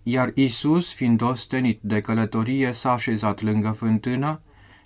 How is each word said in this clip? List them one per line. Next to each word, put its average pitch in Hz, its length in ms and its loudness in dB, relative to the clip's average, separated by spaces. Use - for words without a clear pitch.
Iar 123 240 0
Iisus, 143 600 2
fiind 117 280 2
ostenit 123 600 0
de 107 200 0
călătorie, 113 680 0
s-a 123 200 -2
așezat 110 500 0
lângă 107 280 0
fântână, 123 720 -2